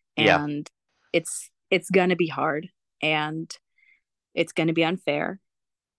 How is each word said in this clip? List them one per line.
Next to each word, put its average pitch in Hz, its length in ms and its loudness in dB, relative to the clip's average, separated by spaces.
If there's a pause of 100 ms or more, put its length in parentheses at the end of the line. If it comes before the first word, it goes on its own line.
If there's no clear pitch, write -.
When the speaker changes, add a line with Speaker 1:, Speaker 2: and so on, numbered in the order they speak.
(180)
Speaker 1:
Yeah. 180 240 6
Speaker 2:
and 147 280 -6 (440)
it's, - 360 -4 (200)
it's 170 200 0
gonna 185 260 4
be 170 120 0
hard, 151 420 -4 (320)
and 156 540 -2 (800)
it's 165 180 -2
gonna 165 200 0
be 165 120 2
unfair, 160 560 -4 (580)